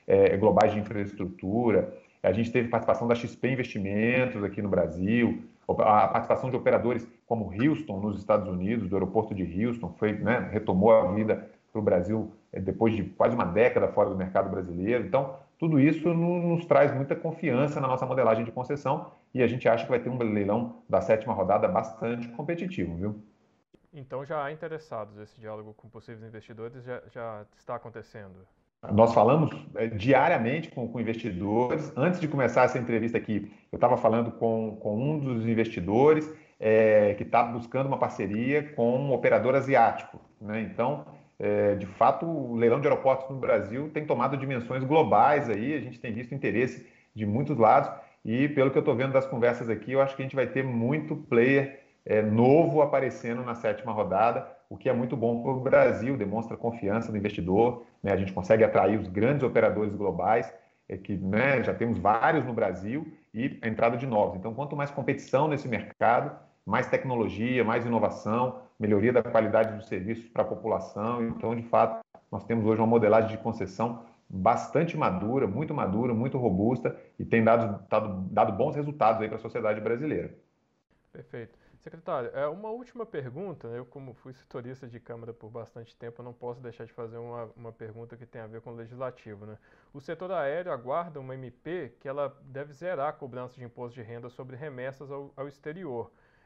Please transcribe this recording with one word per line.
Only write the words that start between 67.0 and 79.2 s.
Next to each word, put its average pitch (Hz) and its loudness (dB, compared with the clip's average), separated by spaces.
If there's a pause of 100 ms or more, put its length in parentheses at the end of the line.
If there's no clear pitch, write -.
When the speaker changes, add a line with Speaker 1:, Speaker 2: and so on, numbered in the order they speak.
Speaker 1:
mais 117 0
inovação, 113 0 (160)
melhoria 107 4
da 120 6
qualidade 110 2
dos 101 -12
serviços 107 -6
pra - -2
população. 110 -4
Então, 113 -6
de 117 -6
fato, - 2 (260)
nós 107 -8
temos 113 0
hoje 110 4
uma 113 4
modelagem 110 6
de - -8
concessão 110 -6 (240)
bastante 123 0
madura, 113 0
muito 135 -4
madura, 113 0
muito 127 -2
robusta, 113 0 (220)
e - -6
tem 113 4
dado, 113 4
dado, 98 -2
dado 107 2
bons 151 -2
resultados 113 0